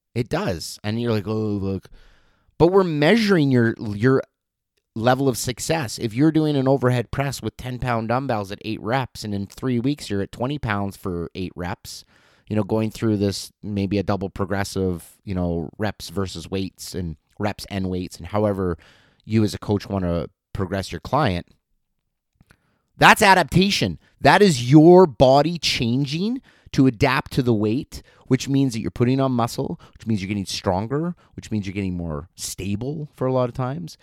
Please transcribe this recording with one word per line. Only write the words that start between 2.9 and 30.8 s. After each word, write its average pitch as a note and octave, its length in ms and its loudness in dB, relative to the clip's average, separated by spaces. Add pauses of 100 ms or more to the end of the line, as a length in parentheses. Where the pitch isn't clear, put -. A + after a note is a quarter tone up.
your, A#2+ 280 4
your A2+ 440 2 (720)
level C3 340 2
of A#2+ 80 0
success. - 640 -6
If G#2+ 160 -6
you're D3 160 4
doing D#3 240 2
an C3 140 2
overhead B2 420 2
press C3+ 320 -6
with A2 140 -8
ten B2+ 240 -12
pound A#2 280 -2
dumbbells A2+ 440 -2
at G2+ 120 -12
eight G#2+ 160 -8
reps, A#2+ 440 -6
and G#2 100 -6
in G2 120 -4
three B2 340 -4
weeks C#3+ 280 -4
you're G2+ 140 -2
at F2+ 80 -8
twenty C#3 280 -6
pounds G2+ 380 -4
for E2+ 380 -8
eight F2+ 220 -8
reps, - 480 -12 (420)
you - 80 -6
know, G#2+ 80 2
going A2 300 -2
through A2 240 0
this, G2 360 -2 (120)
maybe G2 340 -2
a F#2+ 60 -2
double G2 260 -4
progressive, F#2+ 920 -4
you G2+ 100 -8
know, E2+ 420 -4
reps - 340 -8
versus F2 400 -8
weights - 440 -8
and E2+ 220 -8 (220)
reps G#2 300 -6
and F#2+ 220 -6
weights, F2+ 260 -8
and E2+ 120 -16
however G2 500 -2 (460)
you A2 180 0
as F#2+ 120 0
a G2 40 -10
coach - 300 -4
wanna F2 380 -2 (260)
progress F#2+ 400 -6
your E2+ 80 -10
client, A#2+ 480 -2 (1500)
that's F#3 260 8
adaptation. F#3 760 4 (220)
That D#3+ 200 6
is B2+ 300 4
your E3+ 360 10
body C#3+ 520 4
changing D3 840 -2 (280)
to C#3 160 4
adapt C3 460 0
to C#3+ 100 0
the A#2+ 100 2
weight, A2 500 -2 (260)
which C3 200 0
means C#3 240 2
that A2+ 80 -6
you're - 100 -4
putting C3 300 0
on C3+ 100 0
muscle, B2 480 -4 (140)
which - 140 -20
means G#2+ 160 -2
you're F#2+ 60 -6
getting G2+ 180 -4
stronger, B2 680 -4 (200)